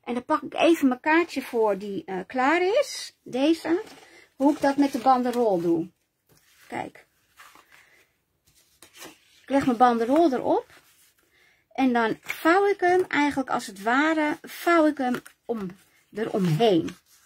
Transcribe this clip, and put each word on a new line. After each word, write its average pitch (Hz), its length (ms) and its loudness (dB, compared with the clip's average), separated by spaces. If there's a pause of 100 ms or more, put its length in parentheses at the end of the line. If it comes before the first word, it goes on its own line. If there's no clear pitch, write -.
En 240 100 -8
dan 240 100 -6
pak 302 180 -2
ik - 120 -12
even 311 340 2
mijn 247 120 -2
kaartje 320 420 0
voor 214 360 0
die, 196 260 -10
eh, 190 220 -8
klaar 277 360 0
is. 453 600 -2
Deze. 320 600 0 (540)
Hoe 277 160 2
ik - 80 -6
dat 277 160 0
met 277 160 2
de 269 60 -6
banderol 240 640 2
doe. 170 300 -2 (800)
Kijk. - 380 -12 (2250)
Ik - 100 -8
leg 277 140 2
mijn 247 120 2
banderol 247 540 4
erop. 339 340 -2 (1080)
En 254 200 0
dan 226 280 -2
vouw 381 460 0
ik 403 140 -2
hem 370 280 2
eigenlijk 285 420 -2
als - 160 -4
het 196 160 -16
ware, 302 600 0
vouw 339 440 2
ik 302 120 0
hem 247 160 -2 (300)
om, 196 320 -6 (360)
eromheen. 185 840 0 (300)